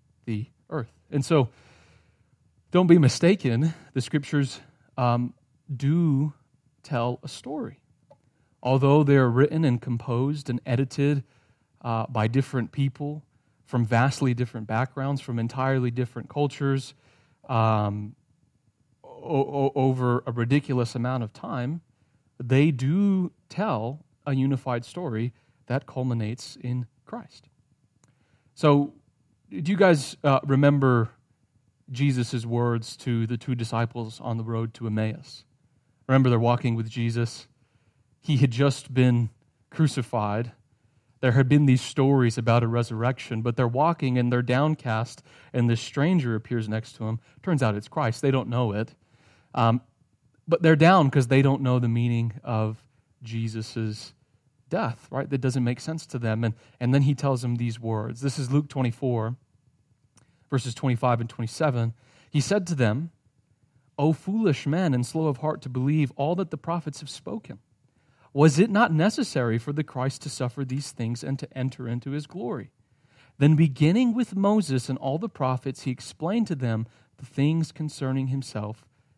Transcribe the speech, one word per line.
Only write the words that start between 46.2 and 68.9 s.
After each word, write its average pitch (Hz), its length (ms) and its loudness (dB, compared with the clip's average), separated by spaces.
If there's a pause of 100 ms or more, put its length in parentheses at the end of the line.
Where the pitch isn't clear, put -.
appears 110 320 -4
next 110 300 -6
to 110 100 -6
him. 113 120 -4 (220)
Turns 151 220 0
out 107 120 2
it's 110 120 -8
Christ. 120 340 -2
They 139 100 2
don't 127 180 0
know 120 240 0
it. 107 200 -4 (600)
Um, 117 280 2 (640)
but 170 140 2
they're 160 140 6
down 160 340 6
'cause 131 180 2
they 135 140 6
don't 139 200 2
know 127 180 2
the 120 80 0
meaning 117 460 0 (100)
of 110 400 -4 (400)
Jesus's 113 920 -6 (560)
death, 165 400 -6
right? 139 200 -6
That 139 100 -2
doesn't 123 240 -2
make 123 160 -2
sense 160 280 -8
to 123 120 -8
them. 113 240 -2
And, 110 120 -2 (240)
and 123 140 0
then 139 100 4
he 139 120 2
tells 135 260 -2
them 120 140 -4
these 117 240 -4
words. 113 420 -6
This 135 160 -4
is 131 140 -6
Luke 147 160 0
twenty-four, 123 680 -2 (1120)
verses 127 260 -2
twenty-five 123 460 0
and 117 80 -6
twenty-seven. 117 640 -2 (360)
He 147 120 0
said 196 260 0
to 170 80 -4
them, 127 360 0 (840)
"O 151 160 4
foolish 196 540 -2
men 160 260 0
and 123 120 0
slow 160 220 -2
of 139 100 -2
heart 156 260 -6
to 135 60 -12
believe 135 460 0
all 151 200 -2
that 185 160 -4
the 156 60 -8
prophets 165 420 -6
have 147 100 -16
spoken. - 500 -12 (760)
Was 143 260 6
it 226 100 4
not 202 220 4